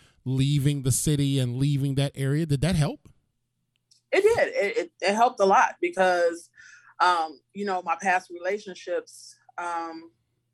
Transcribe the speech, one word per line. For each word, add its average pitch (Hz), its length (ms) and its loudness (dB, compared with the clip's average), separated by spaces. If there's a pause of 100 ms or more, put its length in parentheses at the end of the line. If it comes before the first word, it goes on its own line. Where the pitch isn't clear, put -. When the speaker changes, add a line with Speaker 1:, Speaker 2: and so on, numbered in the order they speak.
(240)
Speaker 1:
leaving 135 580 0
the 131 100 0
city 139 460 0
and 123 180 -2
leaving 139 400 0
that 139 180 -2
area? 143 320 -2
Did 143 140 -2
that 170 160 0
help? 165 320 -4 (1040)
Speaker 2:
It 381 100 4
did. 453 260 4
It, 190 280 -2
it, - 240 -4
it 196 140 0
helped 233 260 2
a 196 60 6
lot 214 340 4
because, 175 680 0 (520)
um, 160 400 0 (140)
you 202 100 -6
know, 185 180 -4
my 170 180 -2
past 185 300 0
relationships, 175 1040 -8 (240)
um, 165 520 -8 (440)